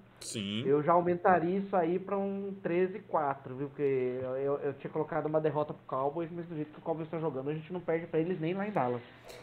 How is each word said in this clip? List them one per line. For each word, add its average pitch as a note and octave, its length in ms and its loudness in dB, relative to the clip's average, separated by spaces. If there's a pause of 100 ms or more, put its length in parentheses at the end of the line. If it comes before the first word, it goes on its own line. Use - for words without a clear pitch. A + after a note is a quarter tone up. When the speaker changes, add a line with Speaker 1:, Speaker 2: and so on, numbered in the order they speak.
(200)
Speaker 1:
Sim. G#2+ 460 -4
Speaker 2:
Eu D3 180 4
já E3 80 4
aumentaria F3 680 4
isso G3 160 -6
aí F3 220 2
pra F#3+ 200 -2
um G3 440 -4
treze F3+ 380 0
quatro, C#3 560 -2
viu? C#3 140 -4
Porque C#3 120 -6
eu, B2+ 540 2
eu, C#3 220 0
eu C#3+ 160 -2
tinha D3 180 -10
colocado D3+ 360 0
uma D#3 120 2
derrota D3+ 340 0
pro - 120 -18
Cowboys, C#3+ 460 -2
mas E3+ 160 -6
do E3+ 80 -8
jeito D3+ 180 -4
que - 60 -16
o - 20 -18
Cowboys D#3+ 280 -4
tá E3+ 100 -4
jogando, C#3 300 -2
a D3+ 40 0
gente D#3 180 -8
não F3+ 80 -4
perde E3 280 0
pra D#3+ 120 2
eles E3+ 220 2
nem D#3+ 120 0
lá G3 140 -2
em G#3+ 40 -6
Dallas. B2 300 2 (420)